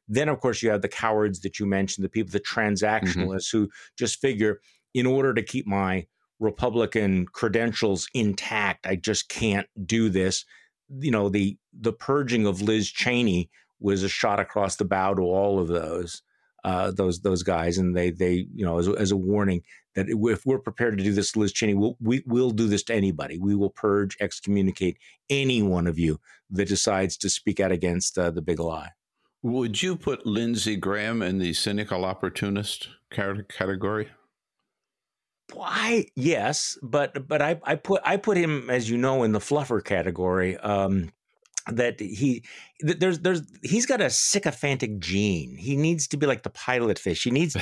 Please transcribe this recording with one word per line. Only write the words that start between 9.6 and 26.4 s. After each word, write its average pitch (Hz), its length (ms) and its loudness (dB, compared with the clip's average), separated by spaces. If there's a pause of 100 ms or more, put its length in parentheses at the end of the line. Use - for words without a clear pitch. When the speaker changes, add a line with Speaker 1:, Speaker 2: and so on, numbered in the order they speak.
Speaker 1:
do 113 220 2
this." 92 360 0 (440)
You 139 240 -4
know, 104 160 2
the, 101 280 2 (220)
the 113 140 -2
purging 123 540 0
of 95 160 0
Liz 107 280 2
Cheney 117 600 0 (280)
was 98 240 2
a 98 60 -2
shot 104 320 0
across 98 360 -2
the 104 80 0
bow 95 300 2
to 92 80 0
all 95 380 2
of 85 80 0
those, 85 540 -4 (420)
uh, 92 260 0
those, 92 300 0
those 92 240 0
guys. 87 340 0
And 90 180 2
they, 87 140 2
they, 90 440 0
you 104 100 -4
know, 85 140 0
as 87 100 2
a, 101 40 2
as 101 200 0
a 101 40 2
warning 95 460 0 (320)
that 95 140 0
if 110 360 0
we're 131 140 2
prepared 113 400 -2
to 95 60 0
do 104 80 2
this 98 200 0
to - 60 0
Liz 104 140 2
Cheney, 107 220 2
we'll, 107 260 2
we, 117 260 0
we'll 123 240 2
do 110 160 2
this 101 180 2
to 117 100 -4
anybody. 87 440 0
We 101 160 0
will 98 160 2
purge, 101 500 0
excommunicate 98 800 0 (320)
any 135 320 2
one 90 240 2
of 80 120 0
you 78 200 2 (320)